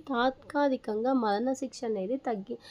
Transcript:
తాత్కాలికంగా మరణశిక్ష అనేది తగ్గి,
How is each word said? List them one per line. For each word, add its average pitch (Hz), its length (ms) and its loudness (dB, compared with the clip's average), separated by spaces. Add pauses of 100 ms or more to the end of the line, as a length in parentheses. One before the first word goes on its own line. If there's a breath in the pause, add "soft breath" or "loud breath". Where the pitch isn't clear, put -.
తాత్కాలికంగా 262 1120 0
మరణశిక్ష 240 680 0
అనేది 214 340 -2
తగ్గి, 220 380 -6 (140 loud breath)